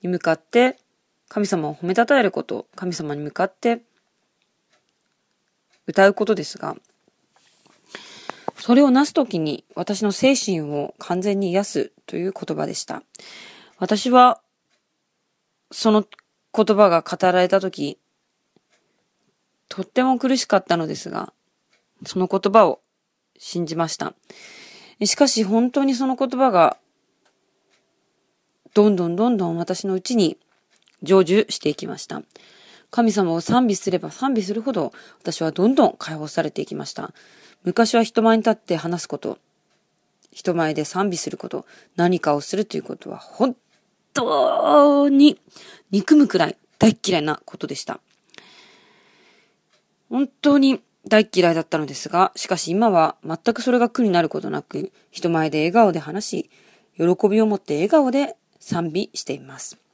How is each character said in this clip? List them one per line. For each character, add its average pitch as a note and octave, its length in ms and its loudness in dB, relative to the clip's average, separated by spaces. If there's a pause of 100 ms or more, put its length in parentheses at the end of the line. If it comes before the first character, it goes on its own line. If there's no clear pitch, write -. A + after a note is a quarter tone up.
に F3+ 80 -8
向 F3+ 100 -4
か D#3+ 140 0
っ D#3+ 40 -2
て、 B3 400 0 (520)
神 G#3 180 -2
様 D#3+ 220 -2
を D3+ 60 -10
褒 F3 120 -8
め F#3 60 -2
た A3+ 120 2
た C#4 140 2
え A#3 40 2
る G3 80 2
こ - 120 -6
と、 - 320 -10
神 F3+ 180 -8
様 D3+ 220 -8
に D3 60 -10
向 D3 100 -10
か F3+ 140 -2
っ G3 80 -6
て A#3 280 -4 (2000)
歌 G3 200 4
う G3+ 60 4
こ G#3+ 120 -4
と G#3+ 100 0
で F3 80 -8
す - 140 -12
が、 - 180 -10 (1800)
そ - 180 0
れ C4+ 80 6
を C#4 80 4
な C4+ 140 4
す - 80 -8
と D4 120 0
き F#3 140 -6
に D3+ 240 -6 (100)
私 F#3+ 280 -6
の G#3 100 0
精 C4 240 2
神 F#3 260 -4
を D3 380 -6
完 F3+ 220 -6
全 G3+ 180 -2
に F#3+ 120 -2
癒 F#3+ 120 0
す - 280 -6 (140)
と - 120 -10
い F3 100 -4
う F#3+ 60 -8
言 - 240 -10
葉 D#3 80 -4
で - 80 -10
し - 120 -10
た。 - 180 -12 (760)
私 G#3 340 -2
は B3 300 6 (1300)
そ - 200 0
の G#3+ 140 2 (480)
言 G#3+ 240 2
葉 G#3 120 8
が E3 120 2
語 - 160 -10 (140)
ら F3+ 80 2
れ F3+ 80 4
た F#3+ 140 2
と F#3+ 100 -6
き、 - 280 -8 (1700)
と - 120 -12
っ F#3 40 -8
て - 180 -2
も C4 160 2
苦 C4 180 0
し - 80 -4
か G#3 120 2
っ F#3+ 80 0
た E3+ 120 0
の D#3+ 100 -4
で D#3+ 80 -8
す - 140 -12
が、 - 240 -10 (720)
そ - 140 -8
の F#3 80 0
言 G3 240 -2
葉 G#3 140 8
を - 160 -2 (560)
信 - 280 -8
じ D#3 100 -10
ま E3 120 -2
し - 100 -10
た。 - 160 -10 (920)
し G#3 120 -2
か C#4+ 120 2
し A3+ 160 -2
本 A3+ 280 0
当 C#4 120 0
に C4+ 100 0
そ B3+ 140 -4
の C4 80 -2
言 C4 140 -4
葉 B3+ 220 0
が E3+ 260 4 (2000)
ど G#3 160 6
ん G3+ 60 2
ど F3 140 -2
ん E3+ 60 -4
ど A3 140 0
ん A#3+ 80 0
ど F3+ 120 -2
ん E3+ 80 -6
私 F3+ 280 -6
の F#3+ 80 -2
う F#3 80 -4
ち A#3+ 140 -6
に F#3+ 220 2 (680)
成 F#3+ 180 4
就 E3+ 300 2
し - 80 -8
て D3+ 100 -2
い D3 60 -6
き - 120 -12
ま D3+ 100 -12
し - 100 -16
た。 - 160 -12 (680)
神 A#3 200 2
様 F#3 220 0
を E3 80 -4
賛 B3 260 2
美 G3+ 80 0
す - 160 -6
れ F3 80 -2
ば D3+ 120 -12
賛 C4+ 220 -4
美 A3 100 -2
す F#3+ 100 -6
る A3+ 80 -6
ほ C4+ 100 -6
ど、 E3+ 220 -4 (260)
私 - 220 -8
は D#3+ 100 -2
ど F#3 160 0
ん C4+ 80 2
ど C4+ 120 6
ん - 100 -2
解 - 180 -12
放 D3+ 120 -10
さ E3 160 -4
れ D#3 80 -6
て - 100 -8
い D3+ 40 -6
き - 100 -14
ま D3 100 -10
し - 80 -14
た。 D#3 180 -12 (520)
昔 A3 320 0
は A#3 80 4
人 A3 180 -2
前 A3+ 160 4
に A3 40 0
立 A3 100 0
っ A3 40 2
て F3+ 220 -6
話 E3+ 260 -6
す - 40 -14
こ D3 100 -10
と、 - 200 -8 (960)
人 - 240 -6
前 D#3 180 -2
で D3 120 -4
賛 G3 240 -4
美 E3+ 80 -6
す - 120 -8
る - 80 -12
こ - 120 -14
と、 - 160 -12 (320)
何 F3 240 2
か D3 140 0
を C#3+ 60 -4
す - 140 -8
る G#3 80 -2
と - 140 -8
い D3+ 40 -6
う - 20 -14
こ - 120 -12
と - 140 -20
は - 80 -14
本 - 380 -4 (580)
当 C#4+ 960 4
に C#4+ 300 6 (520)
憎 G3+ 240 2
む C#4+ 120 6
く F#3 100 -2
ら D#3 120 0
い - 80 -12 (220)
大 A3+ 120 6
っ - 140 -2
嫌 F3 140 0
い - 20 -4
な D3+ 220 -4
こ - 140 -20
と - 100 -10
で C#3+ 80 -8
し - 80 -14
た。 - 160 -10 (2000)
本 B3+ 180 -2
当 C#4+ 300 2
に C4+ 240 2 (260)
大 G#3+ 140 4
っ G#3+ 120 0
嫌 F3 180 4
い E3 40 0
だ E3 60 -2
っ - 40 -4
た - 120 -4
の D#3 80 -2
で C#3+ 80 -12
す - 160 -10
が、 F3+ 260 2
し - 120 -10
か F3+ 100 -2
し E3 140 -6
今 G#3+ 180 2
は D#3+ 340 2
全 D#3+ 140 -8 (160)
く A#3 80 -6
そ B3+ 100 -2
れ B3 80 4
が A#3+ 100 0
苦 A#3+ 140 -2
に G#3+ 60 2
な F3 120 2
る D#3+ 80 -2
こ D#3 120 -8
と D#3 80 -10
な D3+ 120 -6
く、 - 300 -10 (200)
人 - 180 -4
前 D#3+ 200 0
で D#3 100 -2
笑 D#3+ 120 0
顔 G#3+ 200 6
で E3 80 -4
話 D#3+ 260 -10
し、 - 240 -8 (480)
喜 F3+ 320 2
び G#3+ 120 4
を A3 40 4
持 G#3 120 0
っ - 20 -6
て - 160 -6
笑 E3+ 140 -2
顔 C#4 220 4
で C#4 240 -2 (240)
賛 E3+ 320 -6
美 D3+ 220 -6
し - 100 -12
て - 100 -8
い C#3 60 -12
ま C3+ 200 -20
す。 - 180 -12 (160)